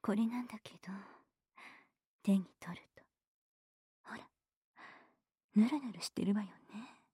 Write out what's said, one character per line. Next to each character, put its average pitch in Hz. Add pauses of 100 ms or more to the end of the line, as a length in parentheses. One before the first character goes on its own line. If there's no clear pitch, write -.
こ 208
れ 226
な 240
ん 240
だ 220
け -
ど、 190 (1300)
手 196
に 185 (160)
取 175
る -
と。 - (1000)
ほ 220
ら、 - (1300)
ぬ 214
る 285
ぬ 247
る 170
し -
て -
る 196
わ 208
よ 190
ね。 -